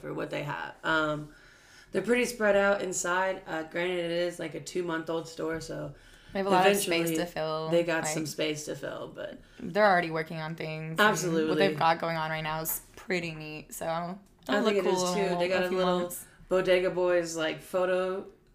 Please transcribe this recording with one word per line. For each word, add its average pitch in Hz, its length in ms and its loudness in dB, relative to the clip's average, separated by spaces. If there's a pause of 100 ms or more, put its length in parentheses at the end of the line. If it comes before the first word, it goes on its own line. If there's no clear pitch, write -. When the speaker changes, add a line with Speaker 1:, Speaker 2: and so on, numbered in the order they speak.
Speaker 1:
for 147 120 -10
what 160 180 -6
they 151 120 -4
have. 147 300 -6 (100)
Um, 151 460 0 (640)
they're 190 100 -2
pretty 240 240 2
spread 214 300 2
out 202 260 4
inside. 185 680 -2
Uh, 160 160 -4
granted, 175 420 -4
it 170 60 -4
is, 170 280 -2
like, 160 160 -6
a 160 40 -8
two-month-old 165 680 -4
store, 160 340 -6
so 151 320 -10 (440)
Speaker 2:
They 196 60 0
have 190 40 0
a 196 80 6
lot 185 120 8
of 202 100 6
space 196 100 -2
Speaker 1:
Eventually, 165 300 2
Speaker 2:
to 175 80 0
fill, 156 440 -4
Speaker 1:
they 170 140 4
got 160 240 0
some 156 160 0
Speaker 2:
like, 156 80 -6
Speaker 1:
space 156 340 -4
to - 100 -8
fill, - 400 -8
but - 240 -10 (200)
Speaker 2:
they're 190 280 2
already 175 240 4
working 160 280 -4
on 156 140 -6
things, 160 380 -8
and 165 100 2
Speaker 1:
Absolutely. 165 480 2
Speaker 2:
what 156 80 2
they've 151 220 4
got 165 200 4
going 165 160 -2
on 160 140 -2
right 160 140 -4
now 156 180 -4
is - 200 -6 (140)
pretty 170 380 -4
neat, 156 400 -12
so 170 140 -8
Speaker 1:
I 170 280 -4 (320)
Speaker 2:
it'll 208 160 2
Speaker 1:
think - 20 4
Speaker 2:
look 202 200 4
Speaker 1:
it 180 100 4
is, 180 80 2
Speaker 2:
cool 180 120 2
Speaker 1:
too. - 60 0
Speaker 2:
in 175 180 0
Speaker 1:
They 175 80 2
got 185 160 2
Speaker 2:
a - 20 0
Speaker 1:
a 180 40 0
Speaker 2:
few 185 100 -2
Speaker 1:
little 180 220 2
Speaker 2:
months. - 240 -8 (220)
Speaker 1:
Bodega 185 440 4
Boys, 175 440 2
like, 156 280 -2
photo 185 640 -2 (300)